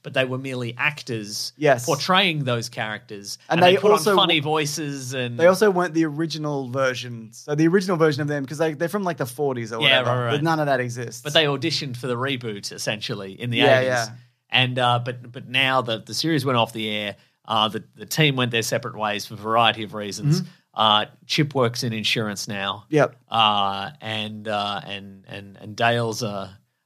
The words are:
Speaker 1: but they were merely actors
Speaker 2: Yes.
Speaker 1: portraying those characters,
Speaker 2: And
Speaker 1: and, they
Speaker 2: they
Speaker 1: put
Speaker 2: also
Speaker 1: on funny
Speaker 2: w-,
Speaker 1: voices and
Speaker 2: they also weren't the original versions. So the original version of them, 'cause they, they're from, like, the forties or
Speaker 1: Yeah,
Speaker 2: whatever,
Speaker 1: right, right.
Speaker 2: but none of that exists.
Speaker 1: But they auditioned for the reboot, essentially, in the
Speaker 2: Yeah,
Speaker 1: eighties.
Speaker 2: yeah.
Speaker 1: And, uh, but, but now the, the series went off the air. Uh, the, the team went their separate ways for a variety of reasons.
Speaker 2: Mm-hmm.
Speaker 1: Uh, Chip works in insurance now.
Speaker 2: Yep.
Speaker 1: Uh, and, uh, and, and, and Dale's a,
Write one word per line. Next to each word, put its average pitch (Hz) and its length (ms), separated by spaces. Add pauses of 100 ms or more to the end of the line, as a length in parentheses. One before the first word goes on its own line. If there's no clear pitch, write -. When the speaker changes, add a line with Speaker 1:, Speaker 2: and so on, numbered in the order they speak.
Speaker 1:
but 139 100
they 131 120
were 127 120
merely 123 400
actors 127 800
Speaker 2:
Yes. 135 300
Speaker 1:
portraying 170 560
those 120 260
characters, 107 720 (100)
Speaker 2:
And 165 100
Speaker 1:
and, 175 80
they 180 100
Speaker 2:
they - 40
Speaker 1:
put 208 120
Speaker 2:
also 208 180
Speaker 1:
on 196 60
funny 175 240
Speaker 2:
w-, 151 100
Speaker 1:
voices 147 640
and 123 240
Speaker 2:
they 165 80
also 190 240
weren't 175 240
the 165 100
original 147 640
versions. 123 720
So 147 160
the 160 120
original 185 300
version 156 240
of 147 60
them, 143 180
'cause 147 140
they, 160 160
they're 165 140
from, 202 140
like, 175 140
the 147 80
forties 123 480
or 113 80
Speaker 1:
Yeah, 131 200
Speaker 2:
whatever, 120 80 (100)
Speaker 1:
right, 123 60
right. 117 80
Speaker 2:
but 143 100
none 160 160
of 147 80
that 135 140
exists. 120 420
Speaker 1:
But 151 100
they 160 120
auditioned 139 520
for 131 80
the 123 100
reboot, 120 560
essentially, 104 680
in 120 80
the 117 80
Speaker 2:
Yeah, 127 220
Speaker 1:
eighties. 131 80
Speaker 2:
yeah. 120 200 (440)
Speaker 1:
And, 127 280
uh, 120 240
but, 123 300
but 123 160
now 131 320
the, 113 180
the 107 140
series 160 320
went 131 120
off 113 140
the 110 160
air. 104 280 (300)
Uh, 110 220
the, 104 160 (120)
the 107 100
team 143 320
went 123 140
their 113 100
separate 117 340
ways 104 300
for - 80
a 107 40
variety 110 460
of 101 100
reasons. 107 480
Speaker 2:
Mm-hmm. - 80 (240)
Speaker 1:
Uh, 107 320 (200)
Chip - 280
works 120 300
in 120 80
insurance 107 560
now. 101 420
Speaker 2:
Yep. 147 280 (120)
Speaker 1:
Uh, 101 600 (100)
and, 107 480
uh, 101 380
and, 98 420
and, 101 320
and 107 160
Dale's 117 480
a, 98 340 (280)